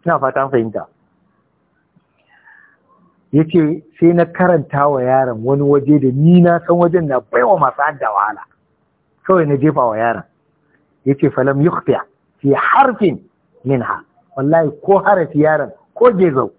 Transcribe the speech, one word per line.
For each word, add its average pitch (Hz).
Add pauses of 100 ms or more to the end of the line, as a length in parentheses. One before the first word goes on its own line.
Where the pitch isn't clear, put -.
Ina 165
fata 135
an 135
fahimta. 113 (2500)
Yace, 156 (180)
"Sai 170
na 170
karanta 165
wa 135
yaron 123
wani 139
waje 143
da 131
ni 160
na 170
san 175
wajen 170
na 131
baiwa 220
masu 139
hadda 139
wahala. 104 (880)
Kawai 180
na 143
jefa 139
wa 110
yaron." 113 (840)
Yace, 139
"Falam 139
yukhti 143 (420)
fi 139
harfin 226 (460)
minha." 123 (340)
Wallahi 147 (140)
ko 196
harafi 185
yaron, 151 (240)
ko 240
gezo. 143